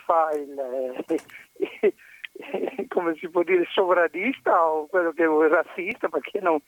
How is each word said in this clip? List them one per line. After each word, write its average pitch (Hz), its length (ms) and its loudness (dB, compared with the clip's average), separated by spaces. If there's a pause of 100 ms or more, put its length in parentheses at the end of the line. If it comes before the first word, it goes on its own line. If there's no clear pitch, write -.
fa 160 300 0
il, 135 720 -6
eh, - 880 -4 (400)
<laughs> - 540 -8
come 170 260 0
si 165 140 -10
può 175 140 0
dire, 175 280 2
sovranista 180 960 2
o 156 220 0
quello 170 260 0
che 165 120 2
vuoi, 156 220 4
razzista, 175 600 0
perché 170 320 -6
non 165 260 2